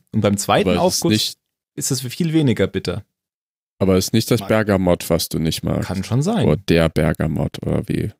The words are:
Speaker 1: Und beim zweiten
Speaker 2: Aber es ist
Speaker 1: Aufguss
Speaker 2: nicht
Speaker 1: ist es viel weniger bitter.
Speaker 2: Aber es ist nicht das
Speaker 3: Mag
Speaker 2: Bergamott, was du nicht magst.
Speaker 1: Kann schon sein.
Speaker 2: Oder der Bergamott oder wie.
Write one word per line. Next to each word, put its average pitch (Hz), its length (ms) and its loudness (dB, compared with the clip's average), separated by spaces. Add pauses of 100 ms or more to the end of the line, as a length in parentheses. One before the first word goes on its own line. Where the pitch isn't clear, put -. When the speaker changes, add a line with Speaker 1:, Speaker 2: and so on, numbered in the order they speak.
(140)
Speaker 1:
Und 110 80 0
beim 101 160 2
zweiten 123 320 2
Speaker 2:
Aber 90 80 2
es 92 180 2
ist - 40 -4
Speaker 1:
Aufguss - 120 0
Speaker 2:
nicht - 280 -2 (360)
Speaker 1:
ist 143 160 -6
es 127 100 -4
viel 151 320 -4
weniger 127 340 2
bitter. 95 360 -6 (760)
Speaker 2:
Aber 95 160 4
es 92 120 2
ist - 60 -4
nicht 113 160 0
das 117 120 2
Speaker 3:
Mag - 80 -4
Speaker 2:
Bergamott, 98 600 2
was 85 200 0
du 82 100 -4
nicht 80 240 -2
magst. 80 240 -2
Speaker 1:
Kann 92 160 -4
schon 123 180 -2
sein. 190 260 0
Speaker 2:
Oder 78 100 4 (100)
der 82 220 4
Bergamott 78 720 -2
oder - 260 -2
wie. - 300 -4